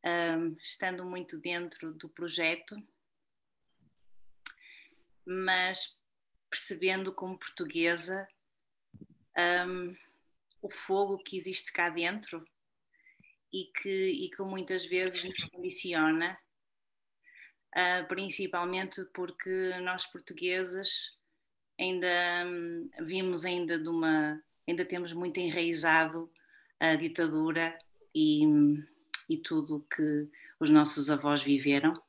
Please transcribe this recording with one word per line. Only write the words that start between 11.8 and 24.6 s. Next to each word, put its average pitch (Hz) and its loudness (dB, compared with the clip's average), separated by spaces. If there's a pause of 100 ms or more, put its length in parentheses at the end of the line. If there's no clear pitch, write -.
dentro 170 -6 (1040)
e 185 -10 (100)
que, 196 -6
e 190 0
que - -12
muitas 190 -4
vezes 185 -2
nos 185 -6
condiciona, 175 0 (1300)
ah, 180 2
principalmente 185 -4 (100)
porque 185 -4
nós 180 -4
portugueses 180 -4 (640)
ainda, 180 0 (380)
hum, 170 -6 (120)
vimos 180 -2
ainda 175 -2
de 156 -4
uma, 156 2 (260)